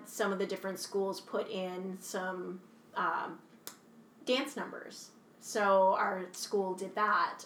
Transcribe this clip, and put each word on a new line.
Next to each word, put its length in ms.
some 280
of 60
the 60
different 340
schools 420
put 280
in 520
some, 580
um, 440
dance 320
numbers. 540
So 560
our 360
school 420
did 200
that, 500